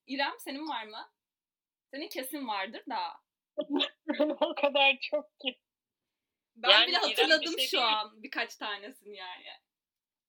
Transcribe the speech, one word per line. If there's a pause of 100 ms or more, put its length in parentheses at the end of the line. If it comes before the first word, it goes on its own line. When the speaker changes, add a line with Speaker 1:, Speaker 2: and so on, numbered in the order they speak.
Speaker 1:
İrem,
senin
var
mı? (800)
Senin
kesin
vardır
da. (360)
Speaker 2:
<laughs>
O
kadar (120)
çok
ki. (1000)
Speaker 1:
Ben
Speaker 3:
Yani
Speaker 1:
bile
Speaker 3:
İrem
bir
Speaker 1:
hatırladım
Speaker 3:
şey
Speaker 1:
şu
Speaker 3:
değil. (100)
Speaker 1:
an
birkaç
tanesini
yani. (840)